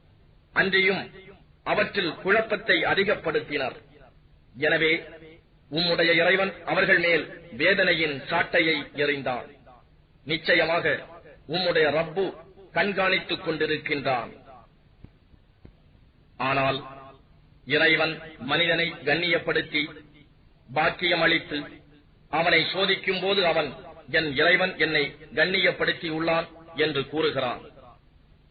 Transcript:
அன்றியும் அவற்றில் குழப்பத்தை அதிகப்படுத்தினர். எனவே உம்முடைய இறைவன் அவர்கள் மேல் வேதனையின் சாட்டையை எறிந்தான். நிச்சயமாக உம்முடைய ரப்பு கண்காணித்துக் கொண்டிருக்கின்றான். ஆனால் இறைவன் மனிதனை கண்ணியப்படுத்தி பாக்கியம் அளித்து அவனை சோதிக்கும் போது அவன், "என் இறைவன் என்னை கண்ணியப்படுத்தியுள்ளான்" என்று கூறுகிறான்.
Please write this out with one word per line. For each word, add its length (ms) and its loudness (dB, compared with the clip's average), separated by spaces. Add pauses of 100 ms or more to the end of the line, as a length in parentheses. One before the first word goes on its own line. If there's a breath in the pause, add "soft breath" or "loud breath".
(540)
அன்றியும் 580 2 (520)
அவற்றில் 500 0
குழப்பத்தை 720 0
அதிகப்படுத்தினர். 920 0 (840)
எனவே 460 2 (680)
உம்முடைய 420 2
இறைவன் 400 4 (120)
அவர்கள் 340 4
மேல் 420 0 (100)
வேதனையின் 680 2
சாட்டையை 720 0
எறிந்தான். 520 -2 (800)
நிச்சயமாக 800 0 (420)
உம்முடைய 420 2
ரப்பு 440 -2 (400)
கண்காணித்துக் 760 -2
கொண்டிருக்கின்றான். 800 -2 (2000)
ஆனால் 460 0 (840)
இறைவன் 540 2 (180)
மனிதனை 560 0 (100)
கண்ணியப்படுத்தி 1000 0 (720)
பாக்கியம் 480 0
அளித்து 640 -2 (460)
அவனை 440 2
சோதிக்கும் 480 -2
போது 240 2
அவன், 280 0 (380)
"என் 240 0
இறைவன் 420 2
என்னை 380 0 (180)
கண்ணியப்படுத்தியுள்ளான்" 1120 0 (280)
என்று 320 0
கூறுகிறான். 520 -2 (920)